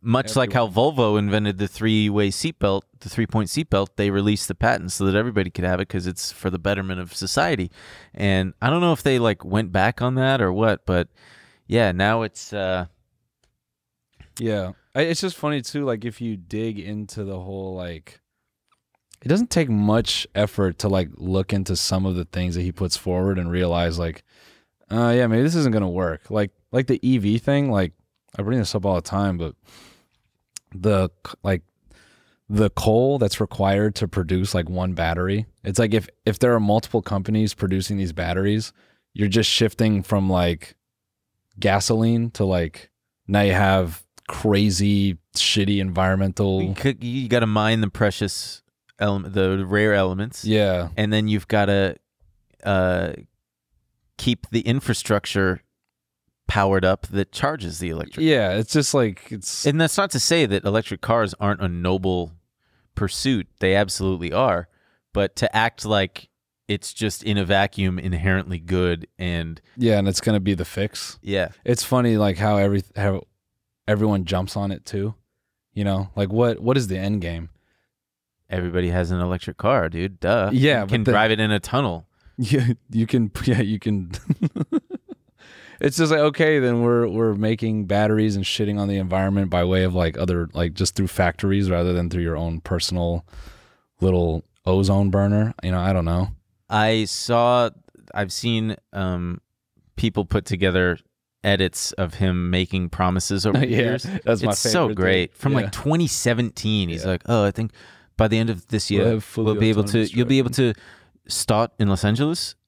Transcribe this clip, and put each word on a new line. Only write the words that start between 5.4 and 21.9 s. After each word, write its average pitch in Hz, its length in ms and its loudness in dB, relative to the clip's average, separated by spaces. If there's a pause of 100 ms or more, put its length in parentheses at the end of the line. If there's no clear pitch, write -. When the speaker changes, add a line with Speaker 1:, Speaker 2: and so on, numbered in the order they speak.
Speaker 1:
could 90 140 -6
have 90 160 0
it 98 80 -4
'cause 90 180 -6
it's - 240 -8
for - 200 -6
the 90 100 -6
betterment 95 400 -4
of 87 140 -12
society. 107 560 -2 (440)
And 95 480 0
I 120 80 2
don't 170 100 2
know 175 120 2
if 147 100 -2
they, 131 160 2
like, 110 260 0
went 95 280 -2
back 95 300 2
on 127 120 -2
that 131 260 0
or 95 120 2
what, 107 340 0
but 87 220 0 (580)
yeah, 107 240 2
now 104 320 0
it's, - 300 -10
uh, 92 340 -2 (1500)
Speaker 2:
Yeah. 101 340 -2 (220)
I, 135 80 0
it's 165 180 -2
just 185 160 -6
funny 147 260 -4
too, 143 220 -6
like, 117 200 -4
if 117 160 -10
you 113 160 -6
dig 104 420 -6
into 104 460 -10
the 95 160 -8
whole, 95 340 -10
like, 87 460 -12 (1040)
it 120 60 -10
doesn't 208 220 2
take 160 180 0
much 107 680 2
effort 98 460 0
to, 107 80 0
like, 95 280 0
look 95 360 -2
into 98 240 -2
some 95 300 -2